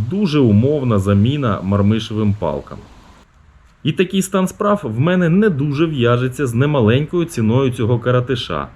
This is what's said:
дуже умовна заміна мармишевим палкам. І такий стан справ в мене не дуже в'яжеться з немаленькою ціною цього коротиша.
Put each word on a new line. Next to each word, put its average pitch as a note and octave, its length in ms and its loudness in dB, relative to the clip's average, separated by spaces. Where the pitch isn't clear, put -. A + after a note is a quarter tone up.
дуже F3+ 280 0
умовна B2 600 4
заміна G2+ 640 0
мармишевим G#2 760 0
палкам. C#2+ 400 -6
І D#3+ 100 -2
такий F#3+ 300 0
стан F#3+ 260 -2
справ G#3 340 -2
в A2+ 180 -4
мене F3+ 280 2
не G3 200 4
дуже D3 380 0
в'яжеться B2+ 600 0
з A2+ 80 -4
немаленькою C#3+ 680 2
ціною B2 460 0
цього A#2+ 280 -2
коротиша. B2 760 -2